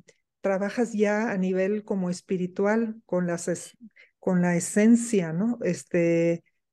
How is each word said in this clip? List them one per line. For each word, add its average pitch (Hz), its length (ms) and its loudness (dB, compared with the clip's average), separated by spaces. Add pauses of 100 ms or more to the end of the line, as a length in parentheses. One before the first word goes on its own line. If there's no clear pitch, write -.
(400)
trabajas 202 520 -2
ya 208 400 0
a 196 60 -2
nivel 190 460 0
como 185 260 -4
espiritual, 202 960 -2
con 180 200 -2
las 170 220 -4
es-, - 280 -8 (440)
con 185 220 0
la 175 140 2
esencia, 208 760 2
¿no? 220 300 -2
Este, 170 840 0 (280)